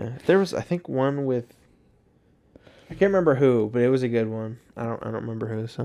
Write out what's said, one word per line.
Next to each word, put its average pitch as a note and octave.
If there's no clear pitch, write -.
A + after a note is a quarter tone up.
Yeah. A2+
There F3+
was, G3
I -
think, -
one C#3
with, B2
I E3
can't -
remember F#3
who, B2
but A#2+
it B2
was C3
a B2
good A2+
one. A2
I -
don't, A#2
I -
don't A2+
remember A2+
who, A2
so. -